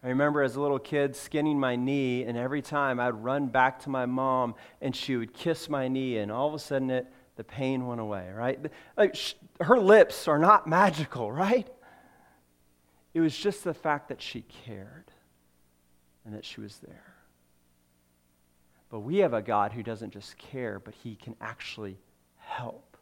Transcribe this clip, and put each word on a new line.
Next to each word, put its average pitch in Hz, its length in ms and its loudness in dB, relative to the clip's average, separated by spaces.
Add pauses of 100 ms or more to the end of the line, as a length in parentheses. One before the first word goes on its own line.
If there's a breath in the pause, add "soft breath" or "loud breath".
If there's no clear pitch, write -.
I 127 100 -6
remember 147 320 2
as 127 120 0
a 135 60 -4
little 143 180 0
kid 139 380 0
skinning 151 420 -2
my 131 160 0
knee, 127 480 0
and 117 160 -6
every 131 240 -4
time 135 380 -2
I'd 123 100 0
run 127 380 -4
back 131 320 2
to 143 100 -10
my 131 160 -2
mom, 127 480 0 (260 loud breath)
and 131 140 -4
she - 220 -4
would 117 180 -6
kiss - 340 -4
my 139 200 -2
knee, 131 300 -2
and 104 120 -2
all 123 160 -2
of 151 80 -2
a 156 60 -8
sudden 135 280 -2
it, 127 240 -2 (220 loud breath)
the 117 80 -14
pain 131 420 -2
went 120 160 -6
away, 98 300 -6
right? 123 300 -4 (360 loud breath)
Like, 208 200 4
sh-, - 180 -8 (260)
her 175 160 6
lips 202 520 8
are 147 100 4
not 185 300 6
magical, 156 640 2
right? 196 340 0 (1500 loud breath)
It 165 80 0
was 160 160 2
just 202 280 -4
the 170 100 -2
fact 147 360 -4
that - 120 -10
she - 200 -12
cared 117 680 -18 (1120)
and 110 80 -16
that 104 120 -14
she - 160 -14
was 104 180 -16
there. - 360 -20 (1800 soft breath)
But 113 100 -10
we 139 180 -2
have 165 160 4
a 110 80 0
God 104 300 2
who 113 100 -10
doesn't 107 300 -8
just - 260 -18
care, 117 400 -8
but 107 160 -18
he 110 220 -14
can 113 240 -16
actually 107 580 -12 (380)
help. - 640 -14